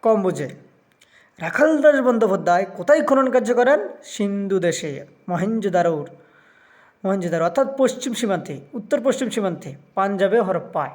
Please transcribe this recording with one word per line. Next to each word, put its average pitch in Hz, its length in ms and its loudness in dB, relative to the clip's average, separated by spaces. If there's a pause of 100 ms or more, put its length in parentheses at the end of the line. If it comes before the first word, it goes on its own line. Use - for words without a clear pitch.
কম্বোজে। 185 480 0 (880)
রাখালদাস 285 600 4
বন্দ্যোপাধ্যায় 196 640 2 (120)
কোথায় 294 280 4
খনন 262 240 4
কার্য 240 240 2
করেন? 247 260 4 (240)
সিন্ধু 202 560 -4
দেশে, 160 460 -4 (240)
মহেঞ্জোদারোর, 175 800 -2 (960)
মহেঞ্জোদারো 175 400 -2
অর্থাৎ 269 320 -2
পশ্চিম 254 360 -2
সীমান্তে, 165 480 -4 (120)
উত্তর 233 280 -4
পশ্চিম 247 280 -2
সীমান্তে, 175 460 -6 (180)
পাঞ্জাবে 196 460 0
হরপ্পায়। 175 560 -4